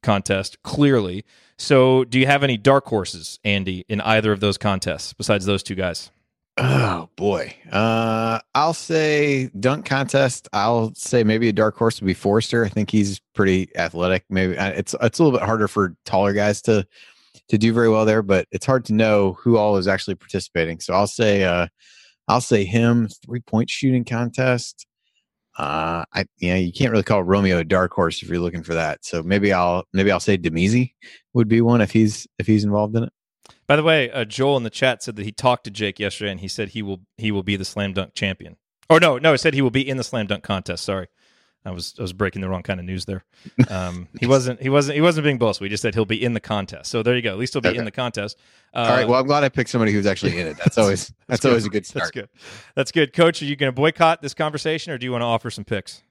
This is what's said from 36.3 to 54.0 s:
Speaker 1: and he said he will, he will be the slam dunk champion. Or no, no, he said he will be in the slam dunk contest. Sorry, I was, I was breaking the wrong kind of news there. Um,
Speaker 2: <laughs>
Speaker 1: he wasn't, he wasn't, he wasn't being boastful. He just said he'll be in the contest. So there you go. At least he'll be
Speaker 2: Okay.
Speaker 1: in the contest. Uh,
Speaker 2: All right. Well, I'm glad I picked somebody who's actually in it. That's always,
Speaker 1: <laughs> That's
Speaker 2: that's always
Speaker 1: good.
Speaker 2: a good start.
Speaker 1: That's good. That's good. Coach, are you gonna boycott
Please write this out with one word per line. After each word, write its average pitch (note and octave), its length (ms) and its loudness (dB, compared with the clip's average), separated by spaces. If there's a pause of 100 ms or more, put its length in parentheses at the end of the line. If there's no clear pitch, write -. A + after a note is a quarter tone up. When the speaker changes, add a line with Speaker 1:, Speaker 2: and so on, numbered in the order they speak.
Speaker 1:
and F#2 100 -10
he F#2+ 60 -12
said G2+ 220 -6
he G#2+ 140 -8
will, G2 180 -8 (160)
he A2 160 -2
will G2 100 -2
be G2+ 140 -2
the F#2+ 80 -6
slam G2 300 -6
dunk F#2+ 200 -6
champion. F#2 420 -8 (320)
Or D#3+ 120 8
no, D3+ 180 4
no, D#3 140 4
he C3 60 4
said D#3 160 2
he C#3 80 2
will B2 80 4
be C3 180 -2
in C3 80 -4
the B2 80 -6
slam A2 220 -6
dunk G2 180 -6
contest. F#2 400 -6
Sorry, F#2+ 240 -6 (560)
I F#2 80 -10
was, F2 260 -12
I - 40 -8
was F2+ 100 -6
breaking F#2+ 300 -4
the F#2 60 -6
wrong F#2 140 -6
kind F#2+ 160 -6
of F2 80 -12
news F#2 200 -8
there. F#2+ 180 -10 (440)
Um, F2+ 460 -8
Speaker 2:
<laughs> - 60 -16
Speaker 1:
he A#2+ 60 -2
wasn't, B2+ 360 0
he C3+ 60 -4
wasn't, C#3+ 260 0
he D3 60 -2
wasn't D#3+ 240 2
being C#3 140 0
boastful. G#2+ 260 -2
He G2 40 -6
just G#2 140 -6
said G#2+ 120 -2
he'll A2+ 100 0
be G#2 180 -4
in A#2+ 100 -2
the A2 80 -4
contest. F#2+ 520 -8
So A2+ 100 -4
there B2 140 2
you A#2+ 60 -2
go. G#2+ 100 -4
At F#2+ 60 -8
least B2+ 160 -6
he'll C3+ 80 -4
be - 80 2
Speaker 2:
Okay. A#2+ 80 -4
Speaker 1:
in A#2 60 -6
the G#2 60 -8
contest. A2+ 460 -8 (360)
Uh, - 60 -6
Speaker 2:
All A#2+ 180 2
right. A#2+ 120 0
Well, B2 100 4
I'm C3 80 0
glad D3 160 2
I C3+ 60 2
picked B2 220 -4
somebody A2 220 2
who's G2+ 140 0
actually F#2 320 -2
in F2 80 -6
it. D2+ 120 -10
That's - 200 0
always, G2 300 2
Speaker 1:
<laughs> - 180 -20
That's B2 160 -2
Speaker 2:
that's - 20 -4
always A#2 200 2
Speaker 1:
good. G#2 40 -6
Speaker 2:
a F#2+ 40 -8
good G#2 140 -4
start. - 180 -8
Speaker 1:
That's - 80 -8
good. A2+ 160 -12 (480)
That's - 160 -4
good. D3+ 200 0
Coach, E3 300 2
are C#3+ 40 -6
you C#3+ 100 -4
gonna C3+ 160 -2
boycott D#3+ 500 2